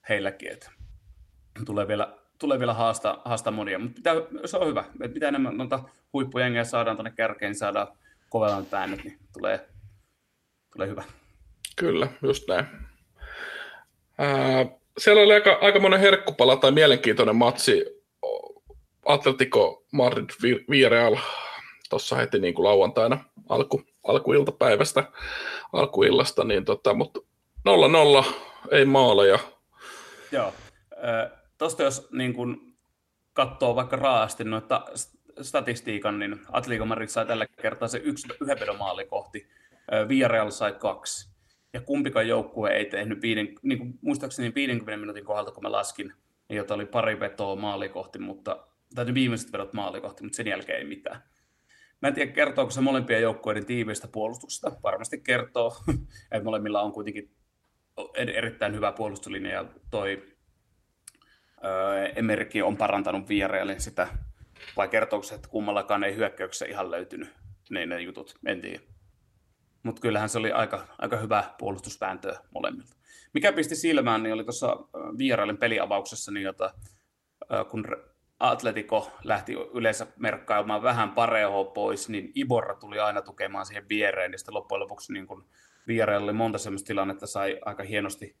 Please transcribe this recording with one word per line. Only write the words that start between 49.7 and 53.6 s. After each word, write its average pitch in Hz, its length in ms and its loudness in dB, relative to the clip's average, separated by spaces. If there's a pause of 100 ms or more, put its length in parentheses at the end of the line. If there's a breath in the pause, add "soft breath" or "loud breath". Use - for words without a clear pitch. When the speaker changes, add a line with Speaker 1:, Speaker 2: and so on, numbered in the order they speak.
Speaker 1:
maali 98 280 -6
kohti, - 220 -14
mutta - 140 -10
sen 110 100 -6
jälkeen 95 320 -4
ei - 60 -8
mitään. - 380 -12 (800)
Mä 139 80 0
en 143 60 0
tiedä, 135 180 -4
kertooko 135 380 0
se 131 100 -6
molempien 123 420 2
joukkueiden 107 440 -2